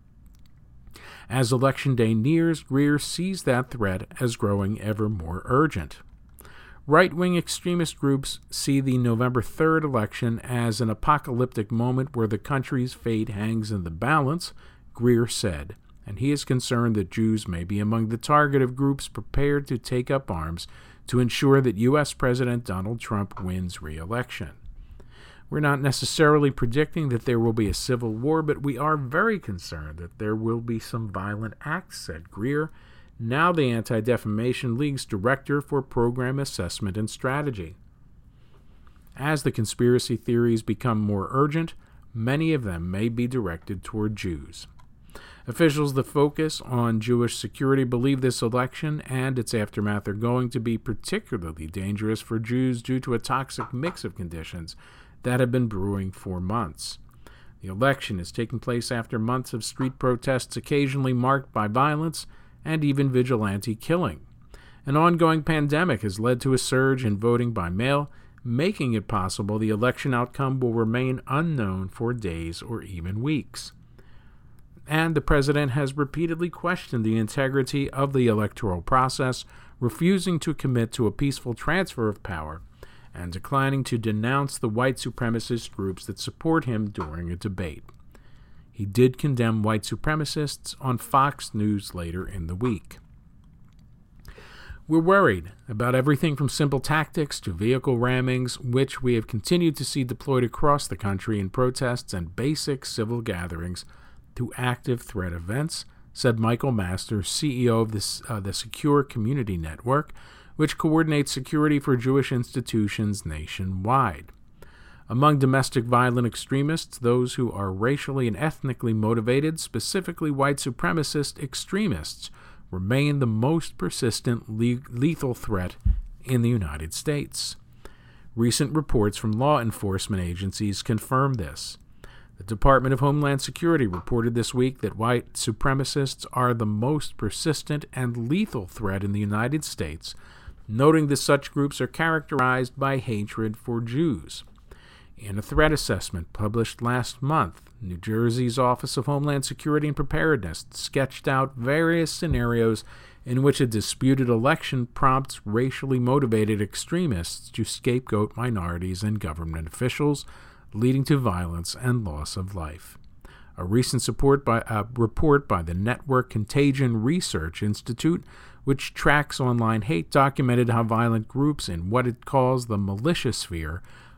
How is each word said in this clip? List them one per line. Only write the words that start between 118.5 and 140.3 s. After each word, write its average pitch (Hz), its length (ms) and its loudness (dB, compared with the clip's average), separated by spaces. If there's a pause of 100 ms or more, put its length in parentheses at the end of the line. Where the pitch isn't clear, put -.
motivated, 117 680 2
specifically 175 680 -4
white 139 260 2
supremacist 151 800 -2
extremists, 151 920 -4 (400)
remain 131 480 2
the 135 80 2
most 123 500 2
persistent 127 720 -2
le-, 117 400 0
lethal 131 460 0
threat 92 420 -4 (480)
in 127 160 2
the 117 80 4
United 80 460 -2
States. - 640 -6 (800)
Recent 120 400 2
reports 110 440 2
from 110 140 -2
law 135 280 4
enforcement 101 600 -2
agencies 95 600 -4
confirm 131 520 0
this. 80 420 -8 (600)
The - 60 -16
Department 131 500 6
of 131 60 2
Homeland 143 420 2
Security 156 440 2
reported 113 480 0
this 117 200 0
week 131 260 2
that 98 160 -4
white 117 380 0
supremacists 135 1000 0
are 123 220 4
the 113 100 0
most 117 540 0
persistent 147 760 -2
and 120 380 -2
lethal 151 360 0
threat 98 380 -4
in 101 80 -2
the 101 80 0
United 110 440 -2
States, - 500 -8 (520)